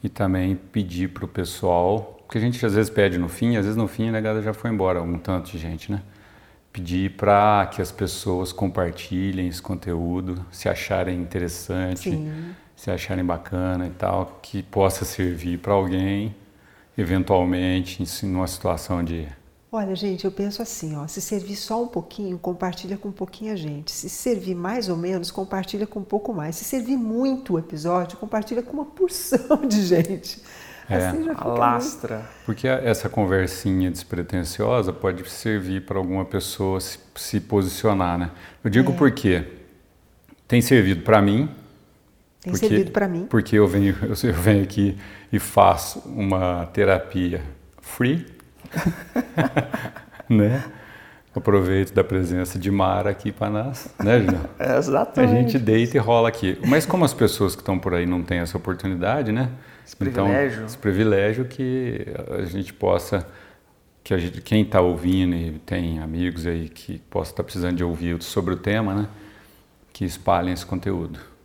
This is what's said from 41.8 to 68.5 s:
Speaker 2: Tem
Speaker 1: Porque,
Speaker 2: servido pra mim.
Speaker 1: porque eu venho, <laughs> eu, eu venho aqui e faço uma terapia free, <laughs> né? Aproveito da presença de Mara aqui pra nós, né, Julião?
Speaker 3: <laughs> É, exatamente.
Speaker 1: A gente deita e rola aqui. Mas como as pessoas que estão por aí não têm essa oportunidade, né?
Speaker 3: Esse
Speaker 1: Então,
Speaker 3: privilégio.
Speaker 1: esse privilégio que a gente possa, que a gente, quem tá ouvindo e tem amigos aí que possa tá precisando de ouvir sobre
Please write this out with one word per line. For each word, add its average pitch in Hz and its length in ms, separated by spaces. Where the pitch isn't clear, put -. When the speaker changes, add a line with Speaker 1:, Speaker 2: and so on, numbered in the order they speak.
Speaker 2:
Tem 180 120
Speaker 1:
Porque, 214 160
Speaker 2:
servido 202 240
pra 202 160
mim. 175 200
Speaker 1:
porque 110 300
eu 104 80
venho, 98 320
<laughs> - 20
eu, 110 300
eu 85 40
venho 98 280
aqui 98 340
e 104 80
faço - 680
uma 92 640
terapia 90 720
free, 139 420
<laughs> - 440
né? 113 360
Aproveito 95 580
da 95 100
presença 90 560
de 92 120
Mara 95 400
aqui 104 200
pra 104 200
nós, 117 380
né, 113 180
Julião? 87 280
Speaker 3:
<laughs> - 100
É, 127 200
exatamente. 143 540
Speaker 1:
A 113 100
gente 123 160
deita 113 380
e 131 40
rola 117 280
aqui. 98 380
Mas 147 200
como 180 180
as 139 80
pessoas - 420
que - 60
estão 95 180
por 90 140
aí 87 140
não 90 160
têm 87 160
essa 85 180
oportunidade, 98 760
né? 123 180
Speaker 3:
Esse - 140
Speaker 1:
Então, 98 260
Speaker 3:
privilégio. 117 380
Speaker 1:
esse 110 140
privilégio 107 640
que 127 640
a 98 160
gente 92 260
possa, 92 540
que - 120
a 92 40
gente, 87 220
quem 107 240
tá 95 160
ouvindo 90 560
e 82 300
tem 82 320
amigos 82 480
aí 82 240
que - 280
possa 85 240
tá 87 100
precisando 90 320
de 87 80
ouvir 85 380
sobre 92 320